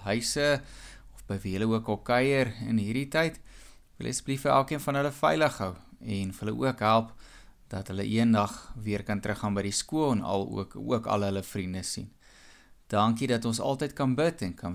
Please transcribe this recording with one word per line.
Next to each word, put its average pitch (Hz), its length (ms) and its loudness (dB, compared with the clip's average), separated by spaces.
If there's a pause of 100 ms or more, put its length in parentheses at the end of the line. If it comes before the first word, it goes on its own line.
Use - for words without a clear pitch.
huise, 117 400 0 (680)
of - 160 -18
by 98 140 -2
wie 95 160 -4
hulle 110 100 2
ook 110 240 0
al 104 140 -4
kuier 127 420 2 (160)
in 113 160 2
hierdie 113 320 -2
tyd. 160 240 0 (600)
Wil - 100 -6
asseblief 135 380 -4
vir 135 80 6
elkeen 139 260 2
van 139 160 0
hulle 143 160 2
veilig 156 480 2
hou 95 100 -2 (440)
en 98 180 -2
vir - 140 -8
hulle 110 160 -2
ook 131 180 0
help 113 300 4 (580)
dat 98 240 -6
hulle 98 160 -4
eendag 110 460 4 (260)
weer 104 240 -2
kan 101 160 0
teruggaan 104 320 -2
by 98 140 0
die 101 100 -2
skool 151 380 2
en 104 100 0
al 98 220 0 (100)
ook, 98 160 -6
ook 113 360 -2
al 101 180 2
hulle 98 180 -2
vriende 92 400 -6
sien. - 240 -8 (800)
Dankie 113 400 4
dat 117 160 2
ons 113 160 0
altyd 135 320 0
kan 131 240 2
bid 160 240 2
en 90 160 -4
kan 87 180 -6